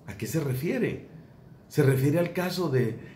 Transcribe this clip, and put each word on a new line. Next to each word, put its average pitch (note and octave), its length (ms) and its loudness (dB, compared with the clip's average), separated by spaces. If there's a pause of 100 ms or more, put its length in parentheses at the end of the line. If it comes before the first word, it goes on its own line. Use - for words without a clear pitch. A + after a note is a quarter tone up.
¿A - 80 -10
qué A2+ 120 -8
se D#3+ 120 -2
refiere? D3 720 -2 (580)
Se - 160 2
refiere C3+ 360 4
al E3+ 120 0
caso F3+ 380 -2
de A#2+ 320 0 (140)